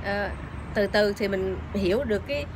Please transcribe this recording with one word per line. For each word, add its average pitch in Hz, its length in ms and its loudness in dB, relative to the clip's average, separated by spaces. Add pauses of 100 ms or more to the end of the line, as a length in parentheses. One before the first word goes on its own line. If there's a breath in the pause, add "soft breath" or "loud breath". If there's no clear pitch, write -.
ờ, 202 260 0 (440)
từ 202 140 4
từ 208 260 4
thì 208 140 -2
mình 190 300 0 (160)
hiểu 202 300 2
được 208 240 0
cái 285 180 -2 (100)